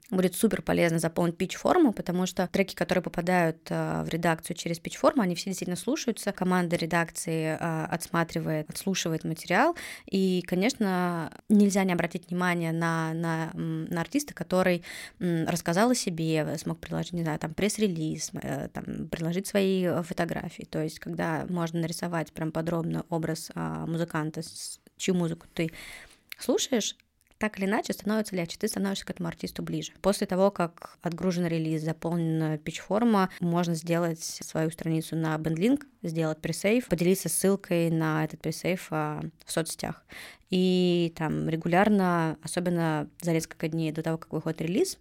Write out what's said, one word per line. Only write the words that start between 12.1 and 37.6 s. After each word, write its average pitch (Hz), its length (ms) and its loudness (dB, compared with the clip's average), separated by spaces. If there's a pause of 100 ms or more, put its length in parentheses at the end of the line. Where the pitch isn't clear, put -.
внимание 175 440 2
на, 165 420 0
на, 165 400 -2
м, 160 320 -4
на 170 160 -2
артиста, 294 320 -4
который, 180 480 2 (380)
м, 170 280 0
рассказал 170 220 -2
о 226 240 4
себе, 160 640 0
смог 165 220 -6
приложить, 165 320 -4
не 170 100 -2
знаю, 156 160 -2
там, 160 160 -6
пресс-релиз, 165 800 0 (100)
э, 143 300 -4
там, - 360 -8
приложить 170 380 -2
свои, 190 380 2
э, 170 180 2
фотографии. 165 600 -4
То 160 180 -4
есть, 156 160 -6
когда 165 500 -4
можно 170 320 -2
нарисовать 165 520 -4
прям 160 180 -4
подробно 165 580 -2
образ, 160 460 -2
а, 160 320 -4
музыканта 160 560 -4
с - 60 -12 (520)
чью 190 140 2
музыку 165 400 -2
ты 165 180 -2 (640)
слушаешь, - 580 0 (420)
так 214 200 -2
или 196 80 0
иначе 226 280 0
становится 214 420 -2
легче, 170 220 -4
ты 214 100 0
становишься 196 380 -2
к - 40 -6
этому 175 180 -6
артисту 180 340 -8
ближе. 160 300 -4 (100)
После 202 240 2
того, 190 240 4
как - 520 -4
отгружен 175 440 0
релиз, 160 360 0
заполнена 160 760 0
пич-форма, 196 720 2 (100)
можно 170 340 2
сделать 170 480 0
свою - 480 -4
страницу 160 460 -2
на 160 200 0
BandLink, 160 480 2 (180)
сделать 160 400 -2
пресейв, 202 460 0
поделиться 180 420 2
ссылкой 175 600 2